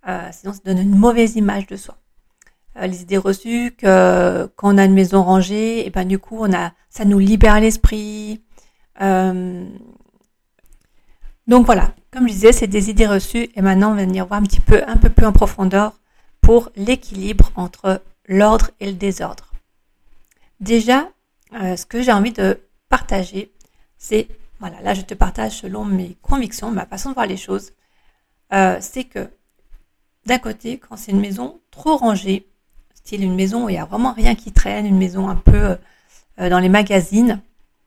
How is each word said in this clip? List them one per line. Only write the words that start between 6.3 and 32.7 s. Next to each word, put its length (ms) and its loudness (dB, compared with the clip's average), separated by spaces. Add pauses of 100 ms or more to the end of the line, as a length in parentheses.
on 120 -2
a, 200 -4 (160)
ça 160 -10
nous 140 2
libère 420 4
l'esprit. 800 -2 (580)
Euh, 680 -2 (1800)
donc 200 6
voilà, 280 2 (160)
comme 180 -2
je 40 -4
disais, 200 6
c'est 140 0
des 240 -4
idées 160 4
reçues. 480 -4
Et 80 -4
maintenant, 300 2
on 20 -2
va 100 -4
venir 220 -4
voir 140 -6
un 40 0
petit 160 4
peu, 260 4
un 100 -2
peu 140 6
plus 160 8
en 60 2
profondeur 600 2 (480)
pour 360 6
l'équilibre 800 2
entre 460 -6 (240)
l'ordre 440 2 (100)
et 60 -10
le 80 -8
désordre. 580 -8 (1080)
Déjà, 500 0 (500)
euh, 160 -6
ce 100 -16
que 160 -8
j'ai 100 2
envie 200 0
de 280 -4 (280)
partager, 640 -4 (440)
c'est, 320 -6 (320)
voilà, 220 -16
là 120 -4
je 80 -8
te 120 -16
partage 440 -4
selon 260 -12
mes 380 -6
convictions, 480 -4
ma 160 -8
façon 240 -12
de 40 -12
voir 120 -4
les 100 -10
choses, 360 -12 (800)
euh, 280 0
c'est 240 -14
que 260 -14 (1000)
d'un 100 -2
côté, 400 -12
quand 180 -20
c'est 160 -10
une 80 0
maison 400 -10 (100)
trop 260 -2
rangée, 500 -4 (480)